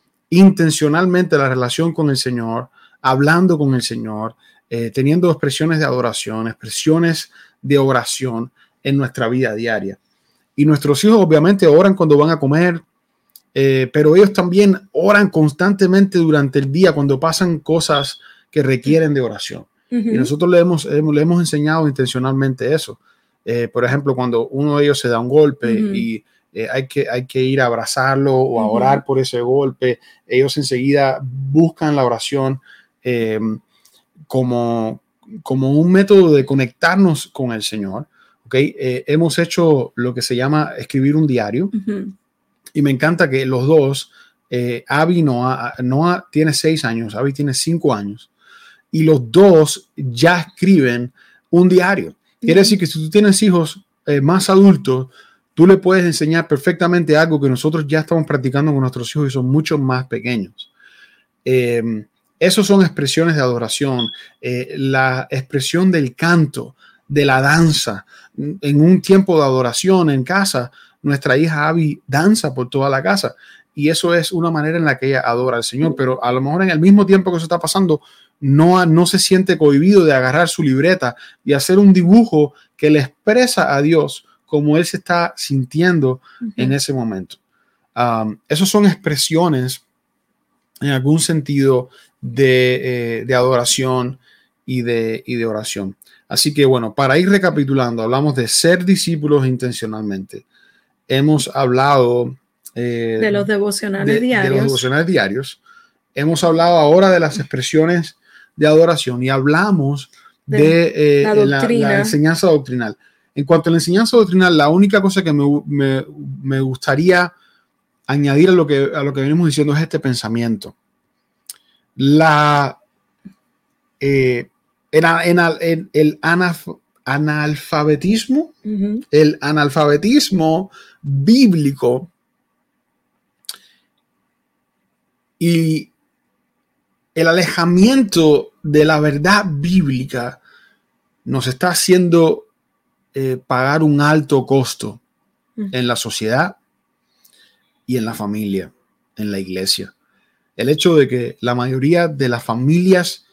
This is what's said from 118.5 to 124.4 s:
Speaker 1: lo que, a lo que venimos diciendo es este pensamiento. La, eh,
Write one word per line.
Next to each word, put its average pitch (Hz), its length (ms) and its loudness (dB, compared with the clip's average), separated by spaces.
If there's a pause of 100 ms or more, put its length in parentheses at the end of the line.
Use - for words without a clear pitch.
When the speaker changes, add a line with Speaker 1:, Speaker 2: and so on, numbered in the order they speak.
Speaker 1:
lo 175 120 4
que, 139 300 0
a 143 80 -4
lo 143 100 -4
que 135 80 -6
venimos 156 260 0
diciendo 147 280 0
es 151 60 0
este 160 180 -4
pensamiento. 117 720 -6 (1200)
La, 147 800 2 (1200)
eh, 135 480 0 (440)